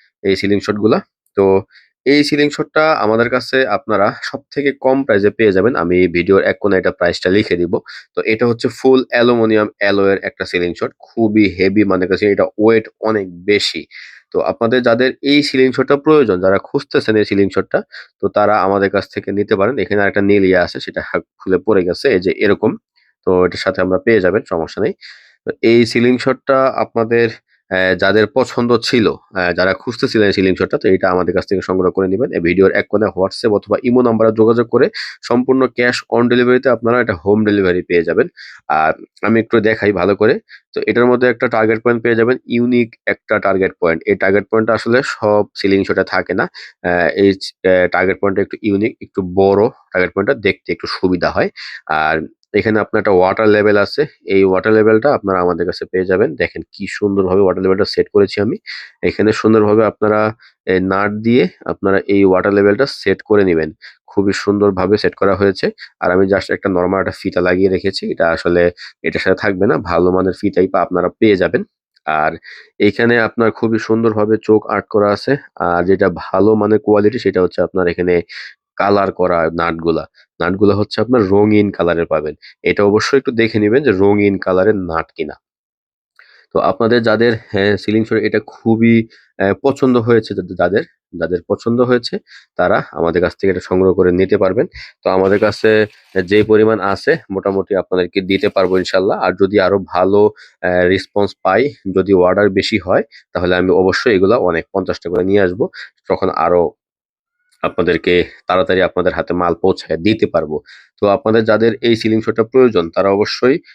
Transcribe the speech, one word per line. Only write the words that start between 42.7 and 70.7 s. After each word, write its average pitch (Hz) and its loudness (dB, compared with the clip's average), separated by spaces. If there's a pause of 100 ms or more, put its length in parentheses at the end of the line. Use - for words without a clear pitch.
একটা 104 -4
টার্গেট 95 0
পয়েন্ট। 82 0
এই 101 0
টার্গেট 98 0
পয়েন্টটা 110 0
আসলে 117 0
সব 104 0 (100)
সিলিং 98 0
শটে 95 -2
থাকে 92 -4
না। 107 -2
আহ, 87 -4
এই, 101 4
আহ, 92 0
টার্গেট 90 -2
পয়েন্টটা 98 -2
একটু - -8
ইউনিক, 104 -2
একটু 98 -8
বড় 98 2 (240)
টার্গেট 92 -2
পয়েন্টটা, 104 -2
দেখতে 101 -4
একটু 87 -8
সুবিধা 87 -2
হয়। 123 -2 (360)
আর 78 -2 (340)
এখানে 107 0
আপনার 107 -2
একটা 101 0
ওয়াটার 98 2
লেভেল 104 4
আছে, 104 0 (180)
এই 98 2
ওয়াটার 92 2
লেভেলটা 110 4
আপনারা 95 -2
আমাদের 87 -2
কাছে - -8
পেয়ে 92 -4
যাবেন। 101 0
দেখেন 85 -6 (100)
কি 98 -10
সুন্দরভাবে 98 0
ওয়াটার 92 0
লেভেলটা 95 0
সেট - -2
করেছি 101 0
আমি। 120 -2 (460)
এখানে 101 0
সুন্দরভাবে 110 2
আপনারা, 107 0 (320)
এ, 92 0
নাট 95 0
দিয়ে 117 0 (160)
আপনারা 98 -2
এই 98 2
ওয়াটার 95 2
লেভেলটা 101 2
সেট - -4
করে 104 2
নেবেন। 80 0 (340)
খুবই 98 -2
সুন্দরভাবে 101 0
সেট - -2
করা 98 0
হয়েছে। 98 0 (300)
আর 90 0
আমি 95 2
just 98 -2
একটা - -6
নরমাল 92 0
একটা 92 -4
ফিতা - -6
লাগিয়ে 90 2
রেখেছি, 95 -4
এটা 85 0
আসলে 87 0 (320)
এটার - -4
সাথে 92 0
থাকবে 101 -2
না, 151 0
ভালো 87 0
মানের 92 0
ফিতাই 95 0
পা-, 92 -2